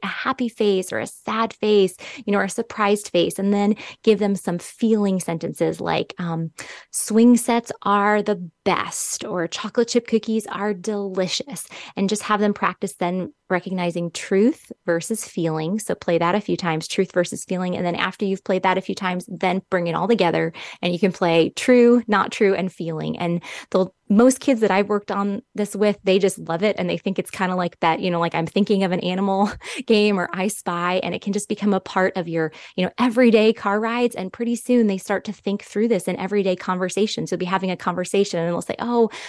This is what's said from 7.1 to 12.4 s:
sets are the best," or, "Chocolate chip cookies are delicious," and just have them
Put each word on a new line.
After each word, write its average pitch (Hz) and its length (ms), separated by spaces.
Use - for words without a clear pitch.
sets 233 360
are 208 400
the 202 260
best," - 640
or, 175 220
"Chocolate 233 400
chip 233 200
cookies 220 400
are 202 260
delicious," 190 920
and 196 140
just 208 140
have 208 160
them 202 140